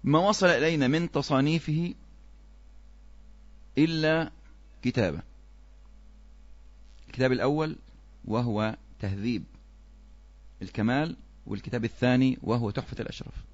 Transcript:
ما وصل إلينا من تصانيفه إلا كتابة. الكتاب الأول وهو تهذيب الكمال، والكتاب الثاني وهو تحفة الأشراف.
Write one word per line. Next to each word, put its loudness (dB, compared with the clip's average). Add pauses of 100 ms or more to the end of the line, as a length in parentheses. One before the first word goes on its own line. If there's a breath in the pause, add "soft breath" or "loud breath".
ما 4
وصل 4
إلينا 4
من 2
تصانيفه 0 (1800)
إلا 2 (520)
كتابة. 0 (1800)
الكتاب 0
الأول 0 (480)
وهو 0 (240)
تهذيب -4 (1160)
الكمال، -2 (300)
والكتاب -6
الثاني 2
وهو -2
تحفة -8
الأشراف. -12 (200)